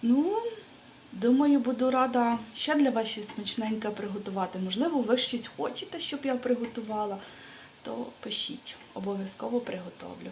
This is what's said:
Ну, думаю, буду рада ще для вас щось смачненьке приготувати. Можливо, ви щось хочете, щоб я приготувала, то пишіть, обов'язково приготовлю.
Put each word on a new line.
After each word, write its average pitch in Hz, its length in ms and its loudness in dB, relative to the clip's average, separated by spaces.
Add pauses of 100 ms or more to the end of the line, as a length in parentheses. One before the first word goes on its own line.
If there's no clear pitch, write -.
Ну, 294 360 6 (720)
думаю, 269 460 6
буду 247 320 2
рада 247 480 4 (160)
ще - 200 0
для 285 160 6
вас 220 180 2
щось 208 260 -6
смачненьке 214 560 -2
приготувати. 196 680 -4
Можливо, 240 420 0
ви 233 180 4
щось - 380 -4
хочете, - 440 -6
щоб - 240 -6
я 262 120 0
приготувала, 220 840 -2 (640)
то 233 240 -6 (140)
пишіть, - 560 -8 (180)
обов'язково 202 680 -4
приготовлю. 180 720 -10